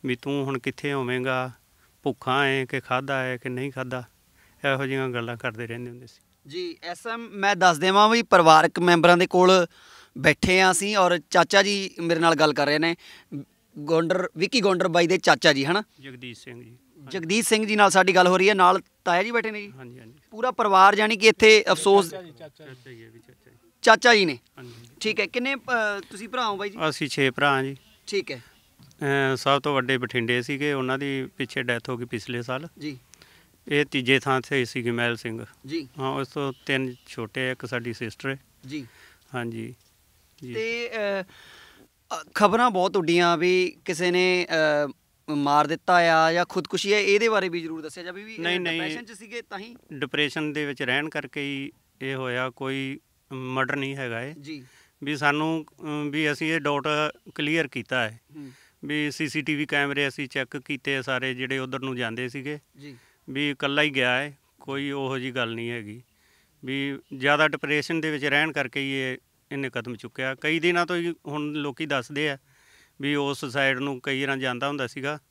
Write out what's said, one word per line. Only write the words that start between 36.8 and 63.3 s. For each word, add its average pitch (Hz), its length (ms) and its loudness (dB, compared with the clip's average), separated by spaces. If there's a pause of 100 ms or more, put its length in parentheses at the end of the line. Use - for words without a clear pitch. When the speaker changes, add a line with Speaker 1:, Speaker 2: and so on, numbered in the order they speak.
Speaker 1:
ਛੋਟੇ, 127 440 -8
ਇੱਕ 127 140 -10
ਸਾਡੀ 120 280 -8
ਸਿਸਟਰ 117 360 -10
ਹੈ। 135 100 -8 (280)
Speaker 2:
ਜੀ। 135 200 -12 (480)
Speaker 1:
ਹਾਂਜੀ। 117 400 -10 (680)
ਜੀ। 123 100 -14
Speaker 2:
ਤੇ, 233 360 -8
ਅ, 202 320 -6
ਅ, - 1040 -18 (100)
ਖਬਰਾਂ 226 360 4
ਬਹੁਤ 190 260 0
ਉੱਡੀਆਂ 170 400 4
ਵੀ 180 380 0 (100)
ਕਿਸੇ 175 260 -2
ਨੇ, 180 360 2 (420)
ਅ, - 20 -14 (380)
ਮਾਰ 147 380 2
ਦਿੱਤਾ 160 260 0
ਆ 165 380 6
ਜਾਂ 175 180 0
ਖੁਦਕੁਸ਼ੀ 190 440 -4
ਹੈ, 208 60 2
ਇਹਦੇ 202 300 4
ਬਾਰੇ 190 200 0
ਵੀ 170 120 -6
ਜ਼ਰੂਰ 160 200 -10
ਦੱਸਿਆ 156 220 -14
ਜਾਵੇ 185 200 -14
ਵੀ, 220 140 -18
ਅ, - 20 -14
Speaker 1:
ਨਹੀਂ, 175 200 -2
ਨਹੀਂ। 165 220 -2
Speaker 2:
ਡਿਪਰੈਸ਼ਨ 156 240 -6
'ਚ 214 60 -20
ਸੀਗੇ 220 300 -14
ਤਾਂ 196 180 -14
ਹੀ? 233 160 -16 (180)
Speaker 1:
ਡਿਪਰੈਸ਼ਨ 143 600 -4
ਦੇ 147 120 -4
ਵਿੱਚ 143 180 -8
ਰਹਿਣ 143 260 -2
ਕਰਕੇ 143 320 -8
ਹੀ 139 300 -8 (300)
ਇਹ 135 140 -6
ਹੋਇਆ, 127 340 -4
ਕੋਈ 135 500 -8 (340)
ਮਰਡਰ 131 420 -4
ਨਹੀਂ 139 200 -6
ਹੈਗਾ 120 260 -8
ਇਹ। 143 120 -12
Speaker 2:
ਜੀ। 143 320 -16 (380)
Speaker 1:
ਵੀ 143 140 -4
ਸਾਨੂੰ, 151 480 0 (160)
ਅਮ, 147 280 -6
ਵੀ 151 220 -2
ਅਸੀਂ 160 220 -4
ਇਹ 165 60 -2
ਡਾਊਟ 143 280 -2 (480)
ਕਲੀਅਰ 156 320 -2
ਕੀਤਾ 123 360 -4
ਹੈ 113 160 -8 (160)
Speaker 2:
ਹੂੰ। 143 160 -16 (340)
Speaker 1:
ਵੀ 147 260 -4
ਸੀ 156 160 -6
ਸੀ 151 140 -6
ਟੀ 151 140 -4
ਵੀ 147 100 -4
ਕੈਮਰੇ 143 420 -2
ਅਸੀਂ 135 200 -8
ਚੈੱਕ 135 300 -6
ਕੀਤੇ 139 400 -6
ਆ 131 40 -4
ਸਾਰੇ, 131 320 -4
ਜਿਹੜੇ 131 240 -6
ਉੱਧਰ 131 220 -8
ਨੂੰ 131 160 -8
ਜਾਂਦੇ 120 340 -6
ਸੀਗੇ। 139 300 -12 (180)
Speaker 2:
ਜੀ। 139 200 -20 (320)
Speaker 1:
ਵੀ 143 200 -4